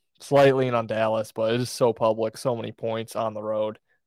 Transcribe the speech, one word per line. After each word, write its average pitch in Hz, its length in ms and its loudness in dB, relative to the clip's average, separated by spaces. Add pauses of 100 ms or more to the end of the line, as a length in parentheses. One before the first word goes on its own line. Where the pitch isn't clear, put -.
(200)
slight 139 360 6
lean 131 180 0
on 113 120 0
Dallas, 110 460 -2
but 110 220 0
it 123 60 0
is 123 100 -4
so 120 220 2
public, 110 460 0
so 123 180 -2
many 110 160 -8
points 113 440 -8
on 113 180 -4
the 107 80 -10
road. 107 360 -4 (280)